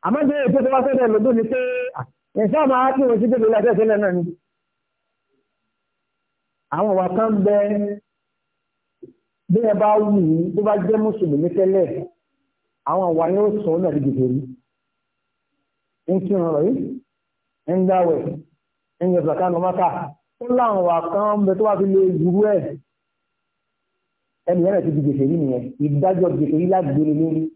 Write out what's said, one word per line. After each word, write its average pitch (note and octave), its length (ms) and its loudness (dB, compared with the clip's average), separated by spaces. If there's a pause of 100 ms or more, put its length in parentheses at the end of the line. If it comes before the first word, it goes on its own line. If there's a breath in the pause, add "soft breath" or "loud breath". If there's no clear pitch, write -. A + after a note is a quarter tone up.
Àmọ́ A3+ 200 0
bí C#4+ 120 2
èyí C#4 160 0
tó C4+ 100 4
ti B3 100 2
wá C4 100 2
sẹ́dẹ̀ C4 280 2
lódò G#3+ 220 2
ni A3+ 120 2
pé, A#3+ 160 -2 (760)
ẹ̀ G#3 140 0
sáà D4+ 180 2
máa C4 240 2
kí C4+ 120 0
wọ́n A#3 180 2
sí A#3 60 2
gbèsè A3 220 2
láti A3 200 2
ẹ̀sẹ̀ A3 200 2
náà G#3 240 0
ni. F3+ 100 -2 (2500)
Àwọn F#3+ 180 -2
ìwà F#3 180 0
kan A3 280 0
bẹ, G#3 200 2 (1900)
bí G3+ 120 2
ẹ A3 140 0
bá G#3 200 2
wù G#3+ 200 0
yí, F3+ 140 2 (200)
tó G#3 140 -4
bá G#3 140 0
jẹ́ G#3 220 0
Mùsùlùmí F3+ 500 -2
tẹ́lẹ̀, F#3+ 560 0 (840)
àwọn F3+ 200 -2
ìwà E3 220 0
yóò G#3 260 0
sọ F3 160 -4
ọ́ E3 100 0
náà F3 120 0
di C#3+ 100 -2
gbèsè C3 240 0
rí. B2+ 140 -2 (1700)
Ń F3+ 100 0
kí G3 140 -4
wọn E3+ 200 -2
rọ̀ D3 100 0
yìí, A3+ 200 -2 (840)
ń F#3 140 0
dáwẹ̀, F3+ 380 2 (800)
ń F3 80 -2
yọ F3+ 140 2
zaka D#3+ 240 -2
nù F3 120 -2
Mákà. F#3 300 0 (460)
Ó A#3+ 120 -14
láwọn A#3+ 320 0
ìwà F3 240 2
kan G#3 380 -2
bẹ F#3+ 140 2
tó G#3 100 0
wá G#3 100 2
fi G3 100 0
lè F#3+ 160 4 (160)
wúrú F3+ 280 2
ẹ̀. E3 320 0 (1700)
Ẹni F3 160 0
yẹn F#3+ 180 2
ti E3 100 -2
di D3 120 -2
gbèsè C#3 240 0
rí D#3+ 100 0
nìyẹn. C3 280 -2 (120)
Ìdájọ́ D3+ 500 0
gbèsè D3 220 0
rí D#3 180 0
lágbèrè D#3 480 0
lórí. D#3+ 280 -2 (140)